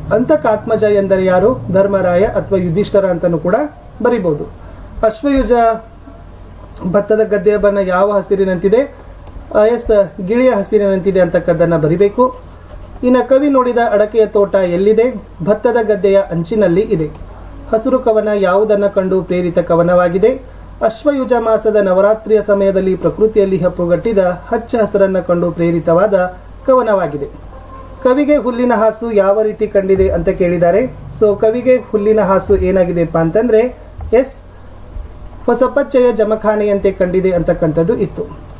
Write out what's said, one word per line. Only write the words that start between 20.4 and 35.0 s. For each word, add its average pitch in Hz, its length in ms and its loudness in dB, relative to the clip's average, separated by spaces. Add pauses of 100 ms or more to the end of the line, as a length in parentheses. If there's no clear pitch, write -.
ಅಶ್ವಯುಜ 285 580 -2
ಮಾಸದ 220 360 0
ನವರಾತ್ರಿಯ 202 640 2
ಸಮಯದಲ್ಲಿ 196 540 0
ಪ್ರಕೃತಿಯಲ್ಲಿ 190 640 0
ಹೆಪ್ಪುಗಟ್ಟಿದ 180 600 0
ಹಚ್ಚ 196 580 -2
ಹಸಿರನ್ನ 196 440 2
ಕಂಡು 175 320 -2
ಪ್ರೇರಿತವಾದ 170 640 0 (500)
ಕವನವಾಗಿದೆ. 190 600 0 (760)
ಕವಿಗೆ 269 320 2
ಹುಲ್ಲಿನ 240 400 0
ಹಾಸು 220 360 0
ಯಾವ 202 300 2
ರೀತಿ 214 260 -2
ಕಂಡಿದೆ 190 420 2
ಅಂತ 175 200 -2
ಕೇಳಿದ್ದಾರೆ. 175 540 2 (360)
So, 208 200 2
ಕವಿಗೆ 247 380 2
ಹುಲ್ಲಿನ 214 440 0
ಹಾಸು 190 360 2
ಏನಾಗಿದೆಪ್ಪ 175 600 0
ಅಂತಂದ್ರೆ, 220 580 2 (380)
ಎಸ್, 262 200 2 (1120)